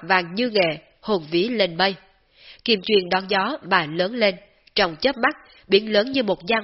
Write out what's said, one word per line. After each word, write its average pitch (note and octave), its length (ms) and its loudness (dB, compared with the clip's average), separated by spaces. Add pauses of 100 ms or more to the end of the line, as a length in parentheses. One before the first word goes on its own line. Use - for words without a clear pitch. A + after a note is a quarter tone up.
vàng F3+ 320 0
như B3 140 0
nghệ, F3 280 0 (240)
hồn F#3+ 300 -2
vía F3 160 2
lên G3 280 -2
mây. F#3 200 0 (720)
Kim G#3+ 160 2
chuyên F#3+ 280 2
đón F#3 180 -2
gió G3+ 360 -2
mà F3+ 220 2
lớn F3+ 300 -2
lên, G3+ 200 0 (400)
trong F3 200 0
chớp C4+ 220 -2
mắt, G#3+ 180 0 (320)
biến G#3+ 240 2
lớn G#3+ 200 2
như C4+ 120 0
một F3+ 240 -4
gian A3 160 0